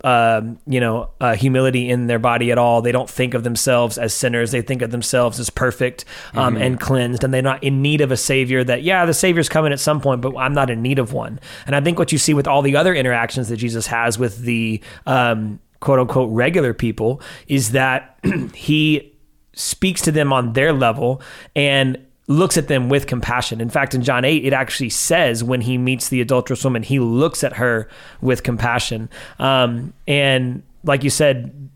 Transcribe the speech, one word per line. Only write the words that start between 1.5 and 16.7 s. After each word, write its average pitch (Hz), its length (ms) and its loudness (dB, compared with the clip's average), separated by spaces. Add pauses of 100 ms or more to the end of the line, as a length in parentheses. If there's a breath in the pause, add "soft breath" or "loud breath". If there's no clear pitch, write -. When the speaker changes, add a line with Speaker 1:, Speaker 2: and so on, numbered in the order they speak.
Speaker 1:
in 123 200 0
their 120 100 2
body 120 320 2
at 120 80 2
all. 120 240 4
They 120 80 0
don't 123 180 0
think 127 260 -2
of 117 100 -2
themselves 120 540 0
as 117 140 -2
sinners. 120 380 -2
They 120 120 -2
think 127 200 -6
of 110 80 -4
themselves 120 480 0
as 117 100 -6
perfect, - 560 -2 (300 loud breath)
um, 127 200 2
Speaker 2:
Mm-hmm. 110 80 -2
Speaker 1:
and 127 180 0
cleansed, 123 420 0
and 131 100 0
they're 131 80 2
not 135 220 -2
in 139 200 0
need 147 180 2
of 139 100 2
a 127 60 0
savior. 131 480 0
That, 123 180 0
yeah, 180 240 2
the 160 80 2
savior's 170 340 2
coming 156 240 2
at 139 60 -4
some 151 220 0
point, 135 200 0
but 131 160 -4
I'm 131 180 -2
not 139 160 2
in 113 120 -4
need 131 160 0
of 120 140 0
one. 131 260 -6 (300 loud breath)
And 139 80 0
I 143 40 2
think 165 160 0
what 170 140 0
you 151 80 2
see 156 160 2
with 143 140 2
all 139 120 4
the 139 140 2
other 170 220 4
interactions 123 540 0
that 117 80 -4
Jesus 113 280 -4
has 117 320 0
with 117 220 -2
the, 113 400 -2 (260 loud breath)
um, 117 540 0 (180)
quote 135 220 2
unquote 127 320 0
regular 127 420 2